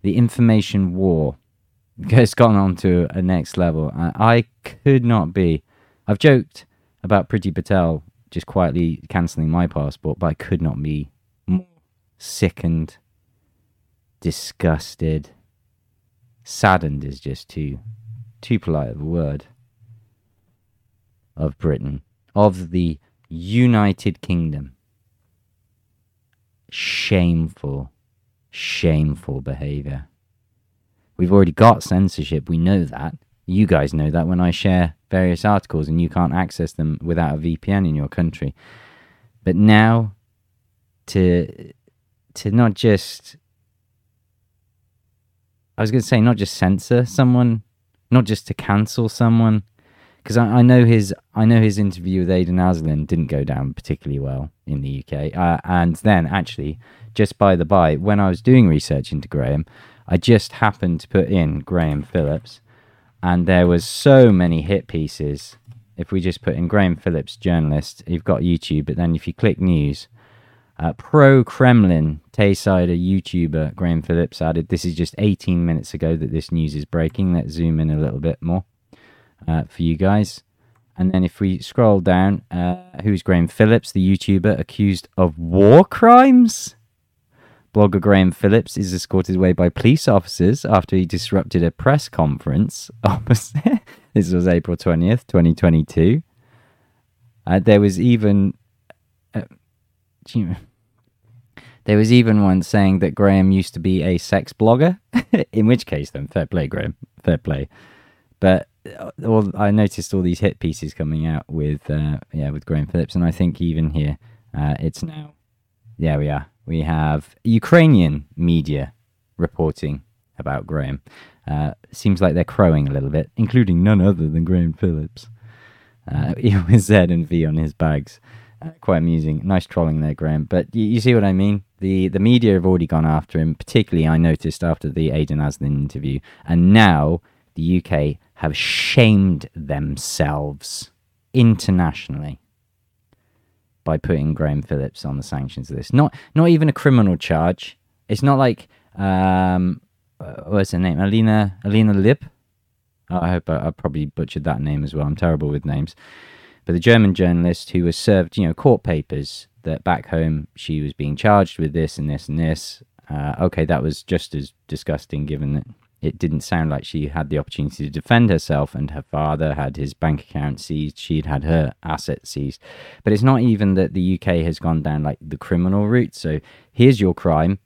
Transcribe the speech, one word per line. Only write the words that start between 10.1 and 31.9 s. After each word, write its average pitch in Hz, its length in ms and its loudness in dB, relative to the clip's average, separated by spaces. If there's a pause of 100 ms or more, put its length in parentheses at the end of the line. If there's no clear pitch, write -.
but 90 80 -2
I 78 60 -2
could - 280 -6
not 76 220 -4
be 73 260 -6 (380)
more 185 180 -2 (520)
sickened, - 800 -6 (1200)
disgusted, 80 1080 -6 (1120)
saddened 78 640 0
is 69 160 -14
just - 260 -12
too, 71 320 -10 (640)
too 113 180 -2
polite 73 300 -4
of 64 100 -14
a 73 60 -10
word, 78 400 -4 (1900)
of 78 200 -6
Britain, 71 440 -4 (340)
of 92 360 0
the 85 280 -4 (300)
United 104 920 0
Kingdom. 73 540 -6 (1900)
Shameful, 82 1200 -4 (600)
shameful 76 880 -4
behaviour. 69 680 -10 (1080)
We've 90 160 2
already 95 180 6
got 110 320 4
censorship, 82 640 -2